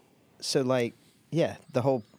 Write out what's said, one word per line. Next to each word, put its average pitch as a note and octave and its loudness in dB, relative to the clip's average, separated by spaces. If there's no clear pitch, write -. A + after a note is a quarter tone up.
so, - -2
like, B2+ 0
yeah, D3 0
the B2+ 0
whole, C3 2